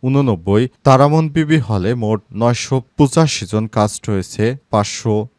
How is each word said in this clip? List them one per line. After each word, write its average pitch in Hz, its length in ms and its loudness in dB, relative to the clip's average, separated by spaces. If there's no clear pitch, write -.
ঊননব্বই। 113 560 0
তারামন 143 380 4
বিবি 160 240 2
হলে 101 260 -2
মোট 110 260 -2
নয়শো 120 360 0
পঁচাশি 151 500 2
জন, 110 180 -2
কাস্ট 104 340 0
হয়েছে 101 340 -4
পাঁচশো 107 440 -2